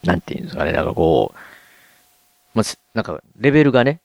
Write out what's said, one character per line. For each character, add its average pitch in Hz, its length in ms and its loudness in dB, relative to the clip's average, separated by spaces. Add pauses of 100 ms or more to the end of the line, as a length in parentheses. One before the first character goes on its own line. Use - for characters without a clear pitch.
な 175 120 0
ん - 60 -6
て - 140 -12
い - 20 -12
う - 40 -12
ん - 20 -12
で - 80 -14
す - 40 -14
か - 100 -4
ね、 - 80 -2
な 78 100 -2
ん - 20 -2
か - 80 -4
こ 80 400 2
う、 - 40 -20 (1160)
ま 110 80 0
あ、 - 20 0
す-、 - 160 -8 (140)
な 110 80 -4
ん - 20 -8
か、 82 200 -10 (160)
レ 127 100 2
ベ 151 140 4
ル 139 80 4
が 120 120 4
ね 147 220 -2